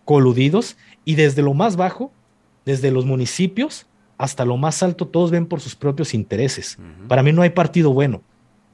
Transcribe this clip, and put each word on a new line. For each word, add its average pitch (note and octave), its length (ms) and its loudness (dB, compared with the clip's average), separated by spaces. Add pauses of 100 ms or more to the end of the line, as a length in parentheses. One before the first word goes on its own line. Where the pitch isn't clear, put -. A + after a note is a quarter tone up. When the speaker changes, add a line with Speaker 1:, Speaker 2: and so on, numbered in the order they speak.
Speaker 1:
coludidos C#3 720 2 (280)
y D#3+ 100 -2
desde D3 280 2
lo C#3 120 2
más F#3 220 0
bajo, F#3 340 -4 (540)
desde C3+ 260 0
los B2+ 160 0
municipios F#3 800 -4 (320)
hasta C3+ 260 -4
lo B2 120 0
más D3+ 260 -2
alto, F3 240 -2
todos E3+ 240 0
ven E3+ 160 0
por E3+ 140 -6
sus - 160 -14
propios C#3+ 380 -4
intereses. A2 640 -4
Speaker 2:
Ujú. F2 300 -20
Speaker 1:
Para C3 140 4
mí C#3+ 100 4
no E3+ 100 4
hay F3 80 4
partido E3+ 420 2
bueno, C3+ 300 0 (520)